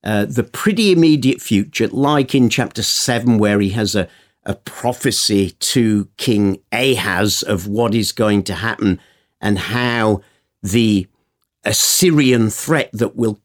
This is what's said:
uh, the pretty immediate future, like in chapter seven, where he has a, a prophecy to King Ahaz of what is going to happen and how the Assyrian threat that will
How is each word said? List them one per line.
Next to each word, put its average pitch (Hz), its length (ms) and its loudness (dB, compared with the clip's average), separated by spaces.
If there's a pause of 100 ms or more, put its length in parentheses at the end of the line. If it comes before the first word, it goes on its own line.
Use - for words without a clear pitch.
uh, 104 220 0
the 123 180 -4
pretty 214 480 0
immediate 156 500 4
future, 107 460 -2
like 139 480 0
in 123 140 4
chapter 113 340 -4
seven, 120 540 0
where 104 240 2
he 98 80 2
has 107 260 -2
a, 92 140 -2 (340)
a 98 120 -6
prophecy 107 960 -2
to 107 680 0
King 101 420 0 (140)
Ahaz 107 720 0
of 98 220 -4
what 107 300 -2
is 107 160 -2
going 104 320 0
to 95 120 -8
happen 101 440 -2 (400)
and 101 180 -2
how 113 640 -2 (400)
the 104 460 0 (560)
Assyrian 131 880 2
threat 147 420 -2
that 113 240 -4
will 113 300 -2